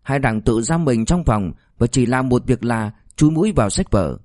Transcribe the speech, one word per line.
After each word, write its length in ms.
Hai 180
Đảng 220
tự 200
giam 240
mình 200
trong 180
phòng 280
và 100
chỉ 180
làm 240
một 180
việc 160
là 280
chúi 160
mũi 200
vào 180
sách 220
vở. 340